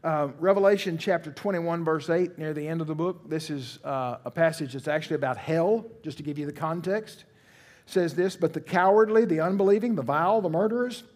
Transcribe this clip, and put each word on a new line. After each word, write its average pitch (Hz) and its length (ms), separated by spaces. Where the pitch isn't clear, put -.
Uh, 151 240
Revelation 196 600
chapter 170 340
twenty-one, 170 500
verse 160 280
eight, 175 280
near 156 140
the 151 160
end 165 120
of 160 60
the 156 80
book, 175 340
this 156 220
is, 131 320
uh, 131 420
a 123 60
passage 160 440
that's 135 120
actually 156 300
about 131 200
hell, 190 500
just 147 160
to 147 40
give 143 160
you 147 80
the 147 60
context. 170 720
Says 175 280
this, 180 220
"But - 160
the 160 80
cowardly, 214 640
the 165 160
unbelieving, 202 540
the 147 80
vile, 165 400
the 170 80
murderers 226 540